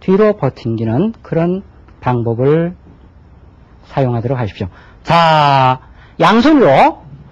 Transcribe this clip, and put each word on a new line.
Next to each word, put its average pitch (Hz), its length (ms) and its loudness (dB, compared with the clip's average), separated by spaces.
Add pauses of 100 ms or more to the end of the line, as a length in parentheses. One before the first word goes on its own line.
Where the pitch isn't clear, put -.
뒤로 202 360 0
버팅기는 120 840 -4
그런 175 400 -4 (380)
방법을 127 760 -2 (1080)
사용하도록 120 520 -4
하십시오. 107 300 -8 (380)
자, 147 760 2 (400)
양손으로 226 840 2 (280)